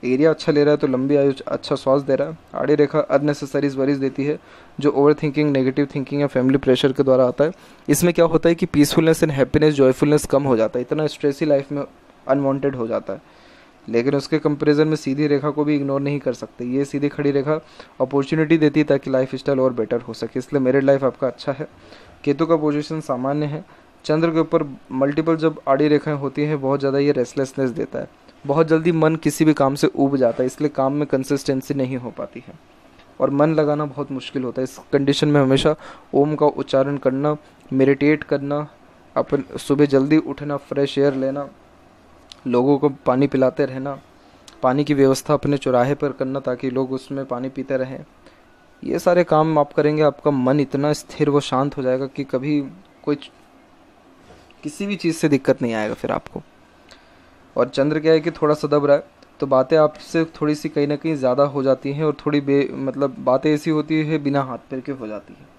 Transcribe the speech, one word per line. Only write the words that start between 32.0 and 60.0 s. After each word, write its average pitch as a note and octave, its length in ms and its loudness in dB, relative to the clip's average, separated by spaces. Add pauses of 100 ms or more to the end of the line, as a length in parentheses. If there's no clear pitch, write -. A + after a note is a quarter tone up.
पाती A#2+ 360 -12
है - 60 -20 (680)
और C3 100 2
मन C#3+ 200 2
लगाना D3+ 360 0
बहुत C#3 260 -10
मुश्किल C3 320 -6
होता B2 180 -6
है। - 20 -2
इस - 160 -10 (140)
condition C#3 340 2
में D3 140 4
हमेशा C3+ 340 4 (380)
ओम C#3+ 220 2
का D3 100 2
उच्चारण C#3 520 0
करना, C#3 400 0 (360)
meditate C#3 500 2
करना, C#3+ 440 -4 (500)
अपन C3+ 260 -2 (140)
सुबह C#3+ 280 2
जल्दी C#3 320 2
उठना, D3 400 -4
fresh C#3 400 -4
air C#3 160 2
लेना, C3+ 360 -6 (1000)
लोगों B2+ 300 2
को D3 120 0
पानी C3+ 380 0
पिलाते C3 380 0
रहना, C3 340 -10 (640)
पानी C3 200 2
की D3 100 0
व्यवस्था C3+ 400 2
अपने C#3+ 240 0
चौराहे B2+ 380 0
पर C#3+ 160 -4
करना C3+ 280 -6
ताकि C3 300 -6
लोग C3 220 -4
उसमें C3+ 340 -8
पानी C3 240 -8
पीते C3+ 280 -6
रहें, C3 280 -8 (800)
ये - 160 -4
सारे F3 240 2
काम D#3 360 2
आप D3 140 0
करेंगे, D3+ 280 0
आपका D3 300 2
मन C3+ 280 2
इतना C#3+ 340 -2
स्थिर - 360 -2
व C#3+ 100 4
शांत C#3 380 -2
हो C3+ 60 -6
जाएगा B2+ 220 -2
कि C#3 180 -8
कभी C#3+ 380 -2 (420)
कोई D3 120 -2
च-, - 160 -18 (1300)
किसी G3 240 -8
भी G3+ 80 -4
चीज़ E3 200 -2
से D#3+ 140 0
दिक्कत C3+ 320 2
नहीं A#2 120 -4
आएगा A2 200 -2
फिर - 180 -6
आपको। - 300 -8 (1160)
और B2+ 120 0
चंद्र D3+ 300 0
क्या D#3+ 140 4
है D#3+ 60 4
कि D#3+ 120 -4
थोड़ा D3+ 240 0
सा D3+ 120 -6
दब D3 180 2
रहा C#3+ 100 6
है, D#3 80 -2 (360)
तो C#3+ 80 -4
बातें C3 300 2
आपसे D#3 480 0